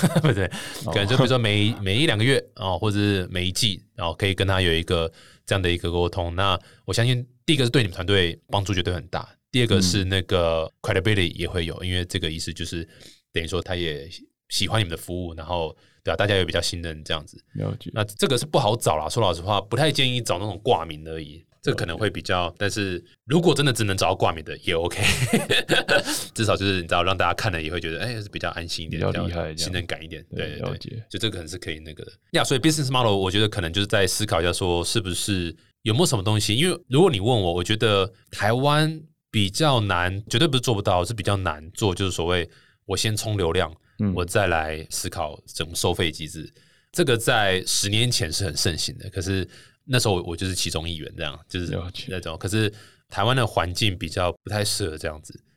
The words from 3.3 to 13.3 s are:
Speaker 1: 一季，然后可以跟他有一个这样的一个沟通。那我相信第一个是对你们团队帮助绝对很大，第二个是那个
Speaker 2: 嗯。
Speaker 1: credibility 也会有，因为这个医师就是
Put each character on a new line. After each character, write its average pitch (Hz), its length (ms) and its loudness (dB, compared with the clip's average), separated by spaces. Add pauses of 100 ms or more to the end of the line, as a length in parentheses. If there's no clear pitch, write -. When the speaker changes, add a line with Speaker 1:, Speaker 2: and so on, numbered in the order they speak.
Speaker 1:
一 92 60 0
季， 98 320 0 (120)
然 87 120 -4
后 82 60 -2
可 104 120 -2
以 95 80 2
跟 95 140 0
他 95 140 4
有 87 100 4
一 82 120 2
个 82 280 0 (340)
这 - 80 -2
样 98 80 2
的 90 80 2
一 87 80 2
个 87 140 -4
沟 87 160 2
通。 85 280 -6
那 95 220 2 (280)
我 - 80 -4
相 117 120 2
信 123 200 0 (200)
第 160 80 2
一 139 40 2
个 123 80 4
是 120 40 2
对 135 120 4
你 101 80 0
们 87 60 -12
团 87 100 -6
队 90 420 2
帮 101 160 0
助 98 100 -2
绝 90 80 0
对 90 120 -2
很 80 140 -8
大， 82 200 -6 (240)
第 127 100 2
二 117 60 4
个 95 140 4
是 92 240 2
那 92 160 2
个 82 400 2
Speaker 2:
嗯。 80 100 -6 (100)
Speaker 1:
credibility 95 540 2
也 82 100 -4
会 85 200 -2
有， 80 180 -6
因 92 100 -2
为 90 120 -2
这 92 140 -4
个 80 120 -2
医 80 80 -6
师 85 140 -6
就 - 100 -10
是 82 240 -6 (460)